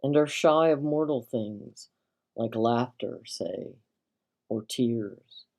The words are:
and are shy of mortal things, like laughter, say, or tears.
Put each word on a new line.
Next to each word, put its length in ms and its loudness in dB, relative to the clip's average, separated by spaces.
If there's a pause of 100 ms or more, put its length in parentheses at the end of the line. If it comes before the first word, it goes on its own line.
and 140 2
are 100 6
shy 420 4
of 120 2
mortal 400 0
things, 680 -8 (460)
like 200 -4
laughter, 680 0
say, 500 -8 (760)
or 180 -4
tears. 800 -4 (140)